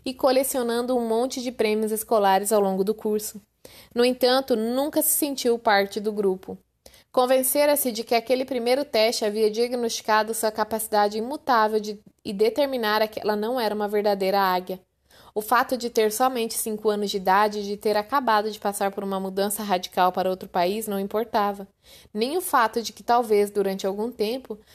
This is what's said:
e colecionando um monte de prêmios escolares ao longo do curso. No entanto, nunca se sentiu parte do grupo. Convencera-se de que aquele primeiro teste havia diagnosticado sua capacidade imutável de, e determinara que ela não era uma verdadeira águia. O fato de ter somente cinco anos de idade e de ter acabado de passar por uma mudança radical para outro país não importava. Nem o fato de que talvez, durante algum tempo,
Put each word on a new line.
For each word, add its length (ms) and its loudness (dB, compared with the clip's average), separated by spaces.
e 100 -6
colecionando 840 0
um 100 0
monte 360 -2
de 100 -6
prêmios 400 0
escolares 580 2
ao 100 4
longo 220 2
do 120 0
curso. 460 -4
No 100 2
entanto, 520 2
nunca 460 0
se 80 0
sentiu 480 0
parte 420 2
do 120 -2
grupo. 440 -2
Convencera-se 800 2
de 100 -6
que 120 -2
aquele 300 0
primeiro 400 0
teste 400 0
havia 260 0
diagnosticado 840 -2
sua 160 -2
capacidade 680 -2
imutável 600 0
de, 220 -6
e 80 -8
determinara 760 0
que 140 -10
ela 160 -2
não 240 -2
era 140 -2
uma 120 -2
verdadeira 540 2
águia. 400 0
O 40 -2
fato 360 0
de 140 -6
ter 220 2
somente 420 -2
cinco 340 -4
anos 220 -2
de 60 -4
idade 420 2
e 60 -6
de 120 -6
ter 200 0
acabado 540 0
de 80 -10
passar 340 -2
por 100 -8
uma 160 -4
mudança 460 -4
radical 480 0
para 180 -2
outro 180 -6
país 380 -2
não 140 -4
importava. 640 -2
Nem 240 -2
o 40 0
fato 400 2
de 120 -8
que 100 -20
talvez, 480 4
durante 340 -2
algum 280 -4
tempo, 460 -6